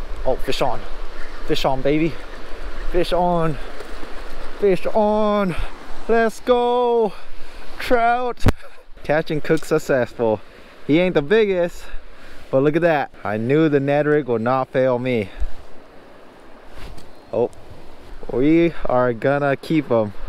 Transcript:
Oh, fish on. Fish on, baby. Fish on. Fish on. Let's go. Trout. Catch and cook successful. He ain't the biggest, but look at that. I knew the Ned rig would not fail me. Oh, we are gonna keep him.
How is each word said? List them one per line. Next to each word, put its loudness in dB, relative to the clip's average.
Oh, 4
fish 2
on. 2
Fish 4
on, 2
baby. 2
Fish 2
on. 2
Fish 4
on. 2
Let's 2
go. 2
Trout. 2
Catch 0
and -2
cook 0
successful. 0
He 4
ain't 0
the 2
biggest, 0
but 4
look 2
at 2
that. 2
I -4
knew 2
the 2
Ned 0
rig 0
would -2
not 0
fail 0
me. -2
Oh, 0
we 2
are 2
gonna 0
keep -2
him. 2